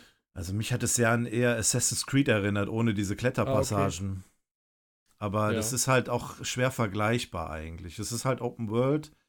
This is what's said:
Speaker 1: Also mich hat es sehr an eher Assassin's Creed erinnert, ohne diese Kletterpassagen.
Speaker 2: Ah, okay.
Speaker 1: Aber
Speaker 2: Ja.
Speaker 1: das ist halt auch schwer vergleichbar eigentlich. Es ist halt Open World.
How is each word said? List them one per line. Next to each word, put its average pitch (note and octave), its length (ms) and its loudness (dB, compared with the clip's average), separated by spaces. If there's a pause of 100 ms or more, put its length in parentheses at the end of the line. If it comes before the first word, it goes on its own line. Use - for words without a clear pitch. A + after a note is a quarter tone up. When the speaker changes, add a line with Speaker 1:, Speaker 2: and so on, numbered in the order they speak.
(340)
Speaker 1:
Also F#2 200 -6
mich A2 180 -2
hat B2 120 0
es A#2 120 2
sehr A#2 160 6
an A#2+ 140 2
eher A#2+ 320 2
Assassin's - 480 0
Creed C3+ 220 2
erinnert, G#2 420 2
ohne A2+ 240 2
diese G2+ 220 0
Kletterpassagen. G2+ 920 0
Speaker 2:
Ah, F#2+ 100 -6
okay. F#2 40 -14 (1000)
Speaker 1:
Aber G#2 300 0
Speaker 2:
Ja. A2 60 0
Speaker 1:
das A2 160 -2
ist B2 140 0
halt B2+ 200 2
auch B2 380 -4
schwer B2+ 260 0
vergleichbar G#2+ 800 -2
eigentlich. D#2+ 500 -10
Es G#2 120 -6
ist A#2 120 -6
halt C3+ 160 -2
Open A#2+ 300 -6
World. C3+ 420 0 (180)